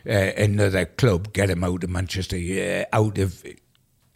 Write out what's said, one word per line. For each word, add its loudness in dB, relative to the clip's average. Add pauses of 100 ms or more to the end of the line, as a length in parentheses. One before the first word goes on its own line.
uh, 2
another 2
club 0
get 2
him 0
out -2
of -4
Manchester, -4
uh, -2
out 2
of -2 (720)